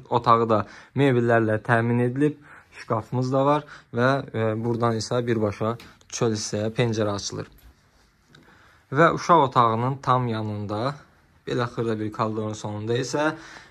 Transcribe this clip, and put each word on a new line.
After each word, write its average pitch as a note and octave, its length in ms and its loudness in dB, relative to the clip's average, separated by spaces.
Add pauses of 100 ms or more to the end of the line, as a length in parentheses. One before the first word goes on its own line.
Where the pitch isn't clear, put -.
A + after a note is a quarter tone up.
otağı A#2 400 4
da G#2+ 160 2 (300)
mebellərlə A#2 680 4
təmin A#2 360 2
edilib. C3+ 400 0 (400)
Şkafımız B2 540 -4
da C3+ 120 2
var D3 220 2 (260)
və, A#2+ 140 2 (260)
e, A2 300 -2
buradan A#2 360 0
isə B2 280 -2
birbaşa A2 500 -2 (320)
çöl A#2 260 0
hissəyə G#2+ 400 -4
pəncərə A2 400 0
açılır. G#2+ 320 -8 (1400)
Və D#3 240 4
uşaq D#3+ 340 4
otağının A#2+ 540 2
tam B2+ 240 2
yanında, A2 680 -4 (520)
belə B2 240 -2
xırda A2+ 280 -4
bir G#2+ 120 -6
koridorun A2 420 -4
sonunda G#2+ 440 -6
isə, D3+ 380 -2 (360)